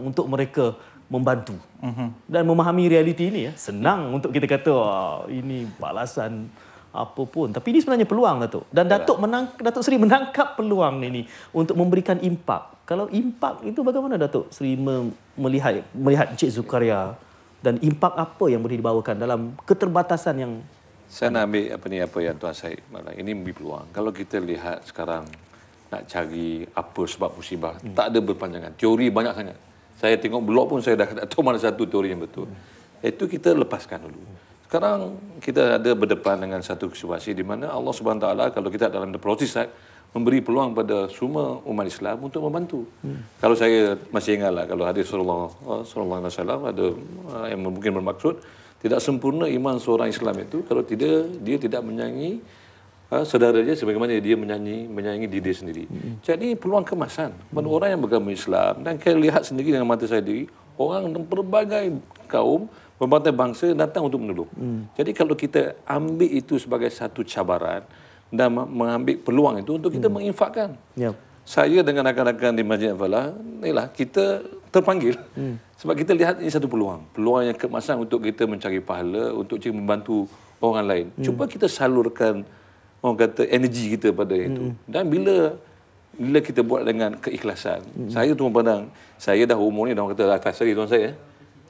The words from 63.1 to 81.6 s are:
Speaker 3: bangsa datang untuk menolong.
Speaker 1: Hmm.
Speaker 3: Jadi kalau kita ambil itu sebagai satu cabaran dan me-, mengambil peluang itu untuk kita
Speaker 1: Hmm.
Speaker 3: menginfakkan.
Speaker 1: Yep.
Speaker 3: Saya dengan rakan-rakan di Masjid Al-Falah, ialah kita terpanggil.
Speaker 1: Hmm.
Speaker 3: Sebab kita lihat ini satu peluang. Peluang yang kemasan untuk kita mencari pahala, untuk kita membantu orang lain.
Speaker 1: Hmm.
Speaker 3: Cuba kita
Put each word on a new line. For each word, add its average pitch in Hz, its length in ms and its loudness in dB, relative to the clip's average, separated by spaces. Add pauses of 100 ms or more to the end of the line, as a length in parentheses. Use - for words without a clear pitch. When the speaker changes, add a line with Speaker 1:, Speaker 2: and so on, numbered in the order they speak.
Speaker 3:
bangsa 127 440 2
datang 156 340 0
untuk 127 100 -2
menolong. 90 340 -4
Speaker 1:
Hmm. 113 420 -6
Speaker 3:
Jadi - 180 0
kalau 156 220 2
kita 143 260 0 (240)
ambil 160 480 2
itu 135 240 0
sebagai 120 320 -2
satu 117 340 -8
cabaran 90 600 -2 (460)
dan 120 240 2
me-, 127 160 -2
mengambil 120 480 0
peluang 127 420 2
itu 104 160 -4
untuk 160 160 -2
kita 143 160 0
Speaker 1:
Hmm. 202 100 2
Speaker 3:
menginfakkan. 202 600 -2 (180)
Speaker 1:
Yep. 117 200 -2 (300)
Speaker 3:
Saya 151 360 4
dengan 143 240 2
rakan-rakan 120 480 2
di 113 100 2
Masjid 107 300 0
Al-Falah, 101 400 0 (280)
ialah 120 300 0
kita 196 520 0 (260)
terpanggil. 180 480 4 (160)
Speaker 1:
Hmm. 135 240 -6 (180)
Speaker 3:
Sebab 156 220 -4
kita 160 160 0
lihat 170 240 4
ini 170 160 -4
satu 147 140 0
peluang. 98 440 -4
Peluang 120 380 2
yang 117 80 -2
kemasan 123 400 -4
untuk 117 240 0
kita 110 240 0
mencari 98 380 -2
pahala, 92 500 -2
untuk 110 240 -4
kita 110 160 -4
membantu 104 560 0 (320)
orang 110 240 2
lain. 90 240 2
Speaker 1:
Hmm. 135 160 -6
Speaker 3:
Cuba 127 220 0
kita - 200 -2